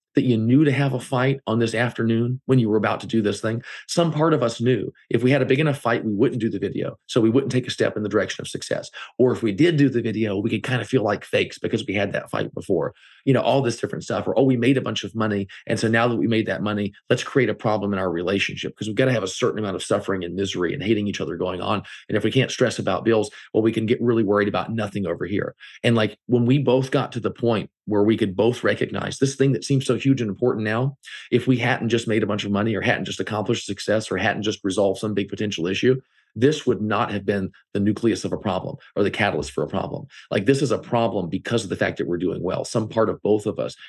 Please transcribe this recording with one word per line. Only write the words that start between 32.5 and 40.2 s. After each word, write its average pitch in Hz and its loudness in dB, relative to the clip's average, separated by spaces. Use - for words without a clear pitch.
money 107 0
or 95 -2
hadn't 98 0
just 98 -8
accomplished 107 -2
success 104 -2
or 95 -2
hadn't 104 -2
just 104 -2
resolved 98 2
some 107 -4
big 101 -2
potential 101 -4
issue, 127 2
this 143 2
would 107 2
not 107 0
have 101 -6
been 98 -2
the 101 0
nucleus 104 0
of 90 -6
a 87 -2
problem 95 -4
or 104 2
the 98 0
catalyst - -2
for - -4
a 76 -6
problem. - -6